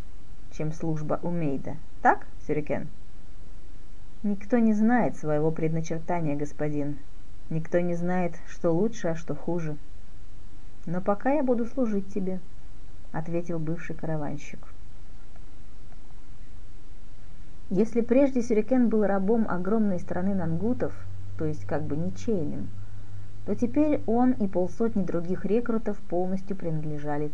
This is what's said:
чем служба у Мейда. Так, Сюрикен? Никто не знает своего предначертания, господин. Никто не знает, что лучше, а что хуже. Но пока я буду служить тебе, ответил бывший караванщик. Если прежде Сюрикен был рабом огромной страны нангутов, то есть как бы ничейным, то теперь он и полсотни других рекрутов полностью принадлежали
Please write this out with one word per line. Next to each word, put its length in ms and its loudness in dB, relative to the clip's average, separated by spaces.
чем 200 0
служба 500 0
у 80 0
Мейда. 460 0
Так, 240 4
Сюрикен? 420 0
Никто 360 0
не 160 4
знает 420 4
своего 340 2
предначертания, 840 0
господин. 600 0
Никто 320 0
не 140 2
знает, 400 0
что 220 0
лучше, 380 2
а 60 2
что 200 0
хуже. 420 0
Но 160 0
пока 320 2
я 100 2
буду 220 2
служить 480 2
тебе, 280 0
ответил 460 0
бывший 380 0
караванщик. 640 0
Если 300 2
прежде 420 4
Сюрикен 460 2
был 160 2
рабом 440 2
огромной 520 2
страны 340 0
нангутов, 600 0
то 80 -2
есть 220 -2
как 160 0
бы 140 -2
ничейным, 720 0
то 100 0
теперь 520 2
он 260 4
и 140 0
полсотни 560 0
других 420 0
рекрутов 540 0
полностью 580 -2
принадлежали 760 -2